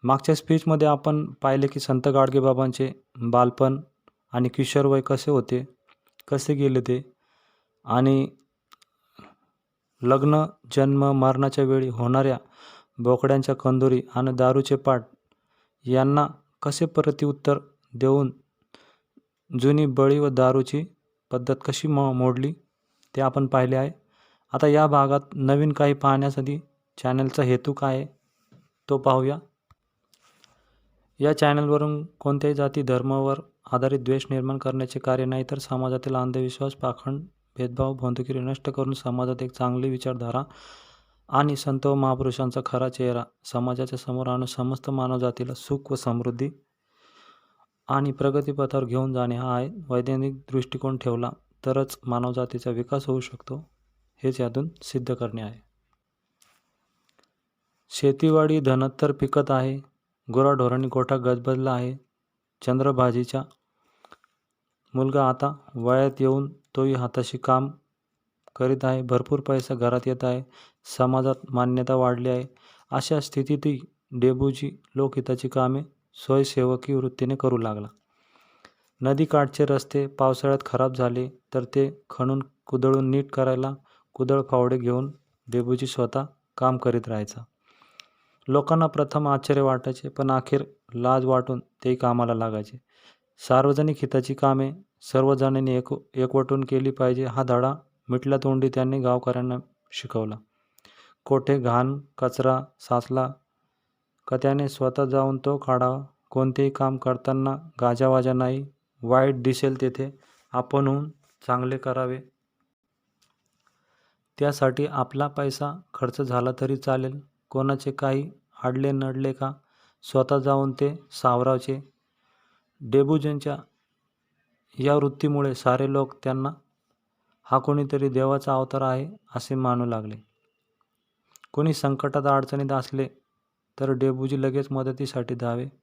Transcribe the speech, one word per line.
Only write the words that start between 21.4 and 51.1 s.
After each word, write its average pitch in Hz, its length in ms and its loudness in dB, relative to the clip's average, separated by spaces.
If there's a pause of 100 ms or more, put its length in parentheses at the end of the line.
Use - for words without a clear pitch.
कशी 143 220 -4
मो-, 139 260 2
मोडली 127 400 0 (640)
ते 135 60 0
आपण 135 260 2
पाहिले 127 280 2
आहे. 139 160 -2 (640)
आता 135 140 4
या 151 200 6
भागात 143 320 4 (140)
नवीन 143 380 2
काही 143 220 2
पाहण्यासाठी 139 680 0 (380)
चॅनलचा 131 460 0
हेतू 127 300 0
काय 135 220 -2
आहे 139 100 -6 (840)
तो 139 80 2
पाहूया. 135 420 2 (1800)
या 151 180 2
चॅनलवरून 147 680 2
कोणत्याही 143 500 -2
जाती 139 260 -2
धर्मावर 135 580 0 (320)
आधारित 131 280 0
द्वेष 131 300 -2
निर्माण 135 280 -4
करण्याचे 131 420 -4
कार्य 131 260 0
नाही, 131 260 -4
तर 143 60 -6
समाजातील 131 580 -4
अंधविश्वास, 127 580 -4
पाखंड, 135 500 -6 (320)
भेदभाव, 131 380 -4
बंधुगिरी 127 460 -4
नष्ट 131 300 -6
करून 135 240 -2
समाजात 127 500 -4
एक 127 80 -8
चांगली 127 380 -2
विचारधारा 123 540 -4 (840)
आणि 143 260 4
संत 135 300 -4
व 139 100 4
महापुरुषांचा 131 720 0
खरा 127 240 -2
चेहरा 123 340 -2 (200)
समाजाच्या 127 540 -4
समोर 127 300 -6
आणून 127 180 -2
समस्त 127 440 -6
मानवजातीला 127 640 -2
सुख 139 380 -8
व 135 40 -2
समृद्धी 120 540 -4 (1400)
आणि 139 240 0
प्रगतीपथावर 139 720 -2
घेऊन 131 280 -2
जाणे 120 240 -2
हा 127 180 -4
आहे. 127 140 -4 (200)
वैज्ञानिक 131 480 -2
दृष्टिकोन 131 600 -4
ठेवला 120 340 -4 (340)